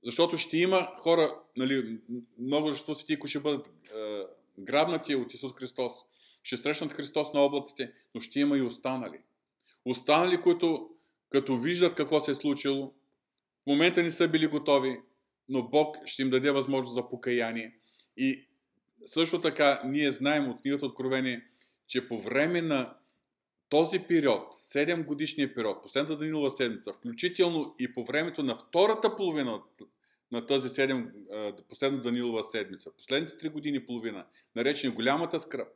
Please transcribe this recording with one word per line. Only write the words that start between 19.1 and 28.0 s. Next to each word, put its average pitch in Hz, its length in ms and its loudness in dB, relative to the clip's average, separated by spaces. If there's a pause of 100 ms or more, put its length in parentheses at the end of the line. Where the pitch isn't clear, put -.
така 147 440 4
ние 143 260 2
знаем 139 400 0
от 117 120 -10
книгата 139 240 -2
Откровение – 131 600 -2 (400)
че - 220 -4
по 120 100 -6
време 143 440 -2
на 143 340 -2 (720)
този 165 300 4
период, 147 600 2
седемгодишния 147 960 -2
период, 110 280 -2
последната 147 340 -2
Данилова 151 340 -2
седмица, 113 420 -4
включително 170 840 0
и 127 160 -4
по 120 100 -6